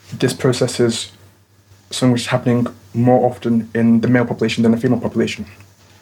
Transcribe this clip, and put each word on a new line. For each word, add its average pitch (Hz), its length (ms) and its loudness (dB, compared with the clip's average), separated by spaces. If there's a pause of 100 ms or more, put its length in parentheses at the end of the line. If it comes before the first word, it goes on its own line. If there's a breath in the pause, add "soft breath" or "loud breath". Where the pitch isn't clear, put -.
(120)
this 123 200 -2
process 123 460 -2
is 117 320 -2 (800)
something 127 220 0
which 120 100 -2
is - 60 -10
happening 120 400 0 (260)
more 123 340 4
often 117 460 -2
in 117 260 4
the 113 80 2
male 123 160 2
population 117 380 -2
than 113 80 4
the 117 80 2
female 123 220 0
population. 110 440 -4 (580 soft breath)